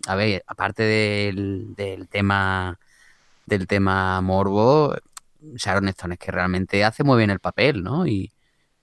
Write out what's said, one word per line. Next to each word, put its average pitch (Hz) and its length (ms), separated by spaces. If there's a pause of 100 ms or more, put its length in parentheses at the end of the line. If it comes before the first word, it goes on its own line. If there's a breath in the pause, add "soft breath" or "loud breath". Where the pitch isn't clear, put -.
a 95 80
ver, 98 320
aparte 101 360
del, 104 920
del 95 340
tema, 95 720 (640 soft breath)
del 92 220
tema 95 540
morbo, 101 720 (600)
Sharon 98 340
Stone 90 260
es - 40
que - 120
realmente 92 540
hace 113 180
muy 135 140
bien 107 120
el 95 100
papel, 107 440
¿no? 151 240
Y, 101 240 (520)